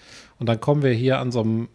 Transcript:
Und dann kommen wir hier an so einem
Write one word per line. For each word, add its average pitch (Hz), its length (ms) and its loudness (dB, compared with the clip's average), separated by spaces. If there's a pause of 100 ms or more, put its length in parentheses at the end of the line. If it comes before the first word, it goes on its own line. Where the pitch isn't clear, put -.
(400)
Und 117 100 -6
dann 113 100 0
kommen 147 240 0
wir 131 80 4
hier 127 280 0
an 127 120 -4
so 120 100 0
einem 113 340 -2